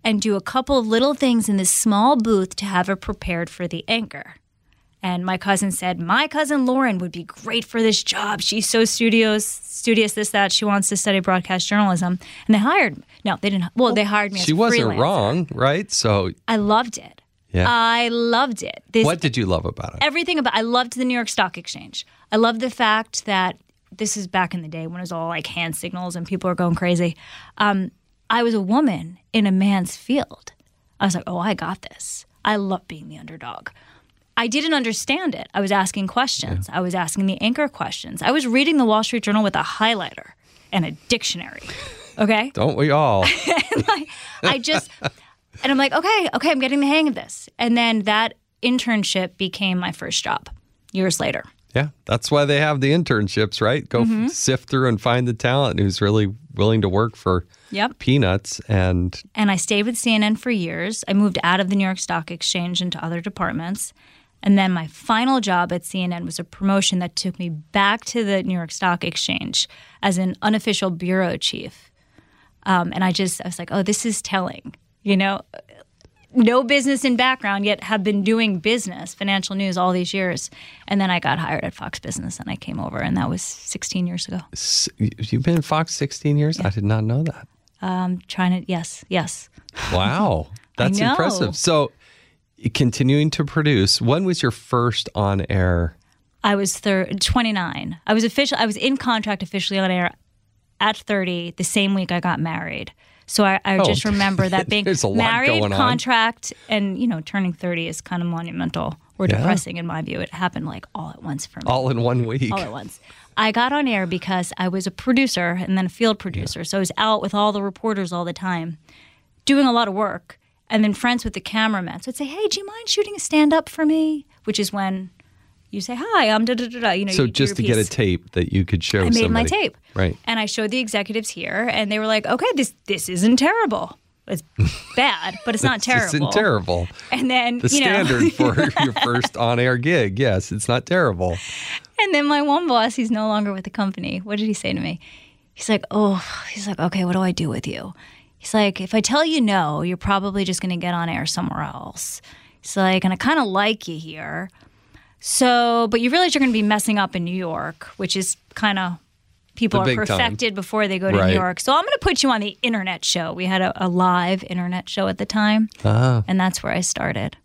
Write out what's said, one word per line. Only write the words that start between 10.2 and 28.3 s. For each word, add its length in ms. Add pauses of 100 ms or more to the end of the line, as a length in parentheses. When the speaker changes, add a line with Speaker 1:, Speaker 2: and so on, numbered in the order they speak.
Speaker 1:
that. 220
She 120
wants 260
to 80
study 220
broadcast 480
journalism." 520 (260)
And 80
they 60
hired 380
me. 60 (220)
No, 160
they 80
didn't. 260
Well, 200
they 80
hired 280
me 80
as 60
Speaker 2:
She 60
Speaker 1:
a 40
Speaker 2:
wasn't 360
Speaker 1:
freelancer. 80
Speaker 2:
wrong, 560
right? 360
So 380 (180)
Speaker 1:
I 100
loved 420
it. 200 (320)
Speaker 2:
Yeah. 160
Speaker 1:
I 420
loved 520
it. 300
This 120
Speaker 2:
What 180
did 140
you 120
love 180
about 300
it? 80
Speaker 1:
Everything 340
about, 160
I 80
loved 340
the 80
New 120
York 140
Stock 280
Exchange. 480 (260)
I 40
loved 260
the 80
fact 560
that 320 (340)
this 240
is 120
back 260
in 80
the 80
day 160
when 140
it 40
was 80
all, 180
like, 180
hand 280
signals 400
and 120
people 200
were 80
going 200
crazy. 420 (400)
Um, 320 (400)
I 140